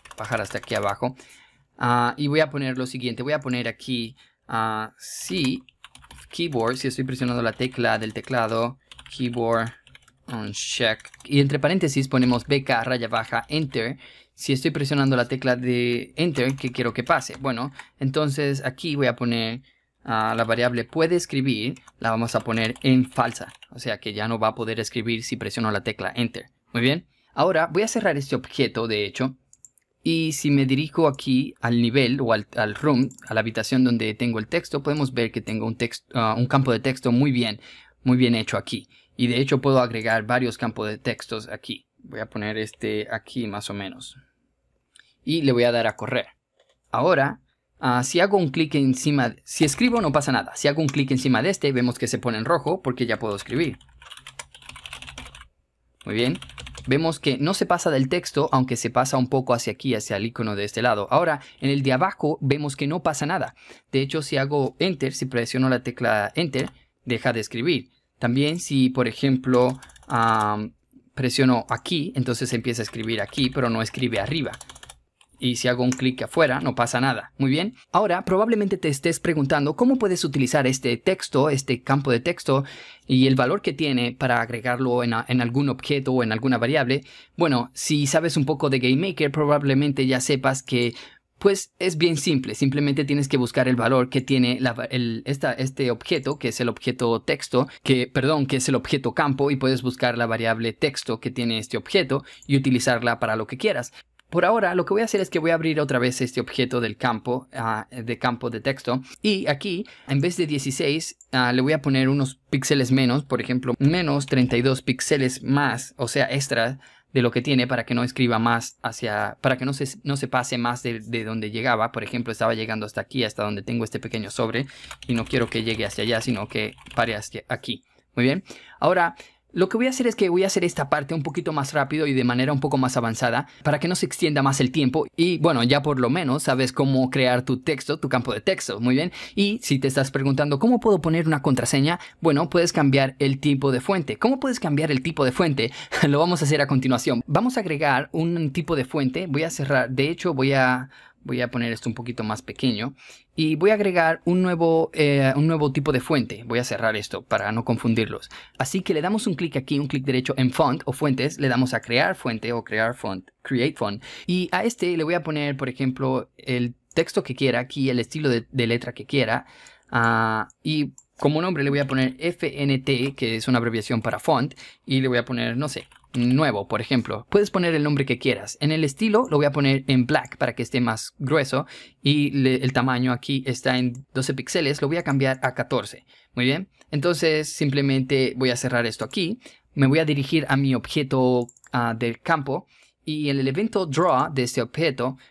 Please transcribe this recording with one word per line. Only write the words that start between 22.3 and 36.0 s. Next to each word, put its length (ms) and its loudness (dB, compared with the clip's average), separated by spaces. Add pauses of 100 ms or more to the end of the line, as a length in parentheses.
a 60 2
poner 420 -2
en 280 4
falsa. 400 -2 (200)
O 80 -18
sea 200 -6
que 140 -8
ya 160 -4
no 100 -2
va 100 4
a 60 -2
poder 240 -4
escribir 440 -4
si 140 -6
presiono 340 -2
la 140 -2
tecla 300 -4
Enter. 360 -4 (240)
Muy 80 0
bien. 240 2 (260)
Ahora 400 2
voy 100 2
a 60 0
cerrar 300 0
este 180 -4
objeto, 520 -2
de 180 -2
hecho. 300 -4 (680)
Y 300 0
si 180 0
me 160 4
dirijo 420 2
aquí 540 0
al 180 2
nivel 400 2
o 140 2
al, 120 -4 (100)
al 180 -2
room, 340 2 (200)
a 40 -8
la 80 0
habitación 440 0
donde 280 2
tengo 260 -2
el 100 -6
texto, 340 -4
podemos 320 -2
ver 180 0
que 80 -4
tengo 260 -4
un 120 -6
text-, 340 -4